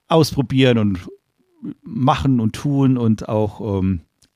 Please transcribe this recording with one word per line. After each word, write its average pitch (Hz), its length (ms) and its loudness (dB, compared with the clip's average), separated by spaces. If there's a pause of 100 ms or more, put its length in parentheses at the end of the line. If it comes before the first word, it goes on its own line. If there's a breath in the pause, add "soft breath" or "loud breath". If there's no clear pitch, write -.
ausprobieren 131 680 2
und 104 220 0 (840)
machen 135 580 0
und 110 140 0
tun 139 440 0
und 110 320 0
auch, 104 500 -4
ähm, 95 220 -2 (340)